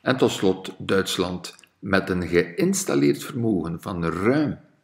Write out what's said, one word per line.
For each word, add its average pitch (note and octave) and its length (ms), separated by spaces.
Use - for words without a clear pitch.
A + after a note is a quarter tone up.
En C3 160
tot A#2+ 140
slot - 480
Duitsland F#2 760
met F#2+ 320
een F2+ 180
geïnstalleerd C#3+ 960
vermogen F2 560
van F2 240
ruim G2 540